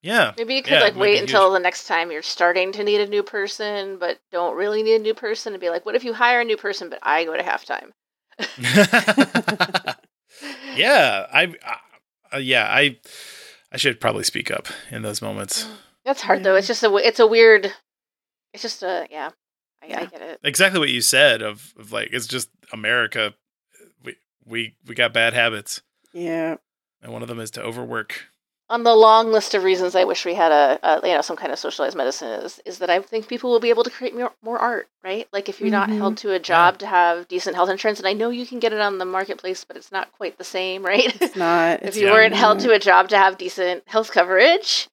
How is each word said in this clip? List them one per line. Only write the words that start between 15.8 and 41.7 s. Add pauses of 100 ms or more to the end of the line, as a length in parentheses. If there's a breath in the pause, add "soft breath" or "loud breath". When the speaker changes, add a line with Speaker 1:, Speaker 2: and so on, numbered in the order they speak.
Speaker 2:
That's
hard,
though.
Speaker 3:
Yeah.
Speaker 2:
It's
just
a
w-,
it's
a
weird, (840)
it's
just
a,
yeah. (520)
I,
I
Speaker 3:
Yeah.
Speaker 2:
get
it.
Speaker 1:
Exactly
what
you
said
of,
of,
like,
it's
just (240)
America. (680)
We, (300)
we, (120)
we
got
bad
habits. (300)
Speaker 3:
Yeah. (460)
Speaker 1:
And
one
of
them
is
to
overwork. (420)
Speaker 2:
On
the
long
list
of
reasons
I
wish
we
had
a,
a,
you
know,
some
kind
of
socialized
medicine
is,
is
that
I
think
people
will
be
able
to
create
more, (120)
more
art, (140)
right?
Like,
if
you're
not
held
Speaker 3:
Mm-hmm.
Speaker 2:
to
a
Speaker 1:
Yeah.
Speaker 2:
job
to
have
decent
health
insurance,
and
I
know
you
can
get
it
on
the
marketplace,
but
it's
not
quite
the
same,
<laughs>
right?
Speaker 3:
It's
not,